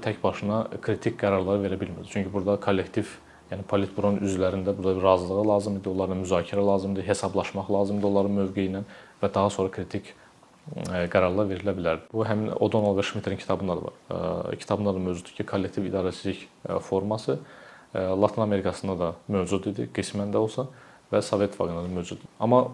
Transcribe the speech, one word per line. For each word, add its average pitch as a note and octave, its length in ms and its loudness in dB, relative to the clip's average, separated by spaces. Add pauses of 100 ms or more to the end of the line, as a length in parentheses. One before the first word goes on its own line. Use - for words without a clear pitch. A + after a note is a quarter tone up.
tək G#2+ 180 -2
başına G#2 380 0 (200)
kritik - 380 -2
qərarlar G2 460 2
verə F#2 160 -2
bilmirdi. F#2 320 -6
Çünki G2 200 -2
burada G2+ 300 2
kollektiv, G2 480 0 (400)
yəni F#2+ 160 -8
Politburonun G2+ 560 2
üzvlərində F#2+ 540 0
burada F#2 180 2
bir F#2 80 0
razılığı F#2+ 440 4
lazım G2+ 340 2
idi, G2 80 -4
onlarla F#2 320 0
müzakirə F#2 460 2
lazım G2 280 2
idi, F#2+ 140 -4
hesablaşmaq G2 640 -2
lazım G2+ 260 2
idi G2+ 140 2
onların G2 260 4
mövqeyi F#2+ 320 0
ilə G2 140 -6 (340)
və G2 140 0
daha G2+ 180 4
sonra F#2+ 240 -2
kritik, F#2+ 400 -8 (600)
e, F2 340 -2
qərarlar F#2+ 400 4
verilə F#2+ 240 -2
bilərdi. E2 380 -2
Bu A2 100 0
həmin G#2+ 320 0
O'Donnell G#2 400 2
və G2 80 2
Schmitter'in G2 400 -4
kitabında F#2 320 0
da - 160 -6
var. - 40 -20 (580)
E, - 100 -4
kitabında G2+ 320 0
da F#2 40 -2 (120)
mövcuddur F2 240 -8
ki, - 80 -4
kollektiv F#2+ 480 -2
idarəçilik, F#2 560 -2 (220)
e, F#2 100 -2
forması, G#2+ 600 -2 (540)
e, F#2 60 -2
Latın F#2+ 480 2
Amerikasında F#2+ 520 0
da E2+ 160 0 (120)
mövcud G2 460 0
idi, A#2 180 -6
qismən G#2 400 -4
də G2+ 60 2
olsa A2 320 0 (380)
və G#2 160 2
Sovet G2+ 320 0
vaxtında F2 300 -2
da - 20 -6
mövcud. F2+ 320 -6 (200)
Amma B2 340 6